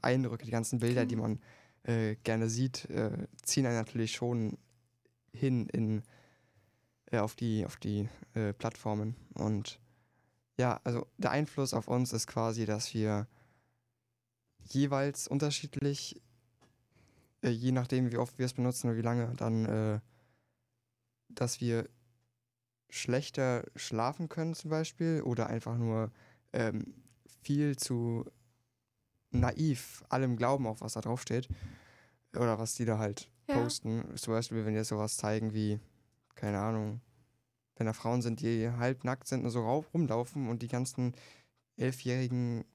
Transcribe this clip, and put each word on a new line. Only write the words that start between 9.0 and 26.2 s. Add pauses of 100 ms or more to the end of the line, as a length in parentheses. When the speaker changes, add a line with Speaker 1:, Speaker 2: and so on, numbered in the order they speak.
Speaker 1:
Und (800)
ja,
also (120)
der
Einfluss
auf
uns
ist
quasi,
dass
wir (1400)
jeweils
unterschiedlich, (1200)
äh,
je
nachdem,
wie
oft
wir
es
benutzen
und
wie
lange,
dann,
äh, (1300)
dass
wir (1000)
schlechter (120)
schlafen
können
zum
Beispiel
oder
einfach
nur, (420)